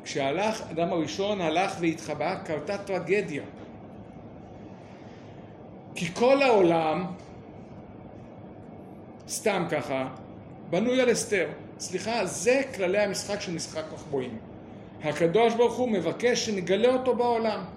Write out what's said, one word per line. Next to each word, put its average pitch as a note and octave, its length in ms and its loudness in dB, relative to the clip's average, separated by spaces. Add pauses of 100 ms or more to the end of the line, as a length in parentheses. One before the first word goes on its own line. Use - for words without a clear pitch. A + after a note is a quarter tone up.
כשהלך, D#3+ 680 0
אדם E3+ 220 0
הראשון F#3+ 480 0
הלך E3+ 380 2
והתחבא, D#3+ 560 0
קרתה E3+ 420 -4
טרגדיה. F3 680 0 (2500)
כי F3+ 180 -4
כל C4+ 280 6
העולם, E3+ 640 6 (2250)
סתם F#3+ 440 0
ככה, C3+ 360 0 (600)
בנוי B3 320 4
על A#3+ 80 6
הסתר. F#3+ 400 2 (300)
סליחה, G3+ 460 -2
זה F#3+ 360 4 (140)
כללי F#3+ 220 2
המשחק G3+ 440 0
של F3+ 120 -4
משחק D#3 300 -6 (100)
מחבואים. B2+ 440 -4 (680)
הקדוש E3+ 500 6
ברוך A#3 200 6
הוא B3 160 2
מבקש G3+ 560 2
שנגלה G3 440 4
אותו B3+ 260 4
בעולם. A3+ 480 2 (140)